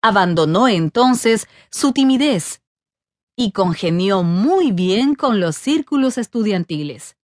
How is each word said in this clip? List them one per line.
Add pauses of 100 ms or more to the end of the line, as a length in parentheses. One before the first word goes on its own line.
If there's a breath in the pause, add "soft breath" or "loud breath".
abandonó
entonces (220 soft breath)
su
timidez (760)
y
congenió
muy
bien
con
los
círculos
estudiantiles.